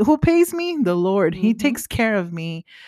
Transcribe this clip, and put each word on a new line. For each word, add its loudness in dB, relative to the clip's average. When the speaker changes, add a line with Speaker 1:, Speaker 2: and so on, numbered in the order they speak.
Speaker 1:
who 4
pays 2
me? -4
The 2
Lord. 0
He 0
Speaker 2:
Mm-hmm. -2
Speaker 1:
takes -2
care 0
of -4
me. -8